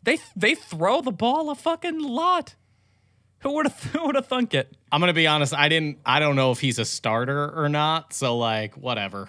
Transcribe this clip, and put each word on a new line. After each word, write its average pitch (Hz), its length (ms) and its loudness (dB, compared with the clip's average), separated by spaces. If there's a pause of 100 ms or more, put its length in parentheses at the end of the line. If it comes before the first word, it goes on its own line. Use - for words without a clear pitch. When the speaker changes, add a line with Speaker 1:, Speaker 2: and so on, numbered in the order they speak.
Speaker 1:
They, 302 160 0 (160)
they 214 200 2
throw 190 480 0
the 247 100 -2
ball 269 380 0
a 285 40 -4
fucking 330 460 -4
lot. 311 540 -2 (840)
Who 277 120 -4
would've, 302 320 -2
<laughs> - 80 -10
who 330 140 -2
would've 269 200 0
thunk 247 280 -2
it? - 220 -2 (160)
Speaker 2:
I'm 151 80 2
gonna 180 120 4
be 160 140 4
honest, 151 280 2
I 147 140 4
didn't, 156 360 0
I 127 160 4
don't 147 160 2
know 131 160 4
if 120 80 -2
he's 127 180 0
a 113 60 0
starter 127 720 -2
or 151 140 0
not, 151 440 0
so, 123 260 -2
like, 110 380 -2
whatever. 101 520 -8